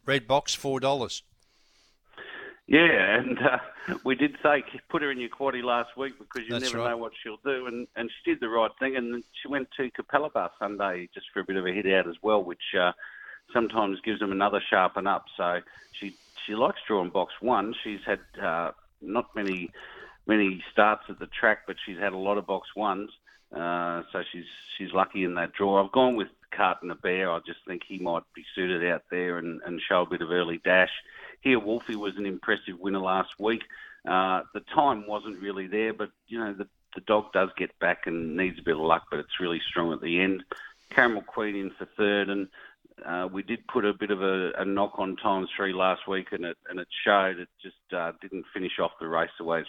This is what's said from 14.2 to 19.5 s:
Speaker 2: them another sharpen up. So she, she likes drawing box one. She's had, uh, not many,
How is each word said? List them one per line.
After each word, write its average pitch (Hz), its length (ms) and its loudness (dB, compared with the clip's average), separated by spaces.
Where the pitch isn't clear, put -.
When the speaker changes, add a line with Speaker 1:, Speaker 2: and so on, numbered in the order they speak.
Speaker 2:
them 104 100 0
another 98 400 4
sharpen 95 380 4
up. 92 180 0
So 87 240 0
she, 98 240 -12
she 107 80 -4
likes 123 320 0
drawing 92 240 2
box 90 300 0
one. 113 420 2
She's 104 240 -8
had, 98 140 -2
uh, 85 300 0
not 104 320 -4
many, 92 360 -4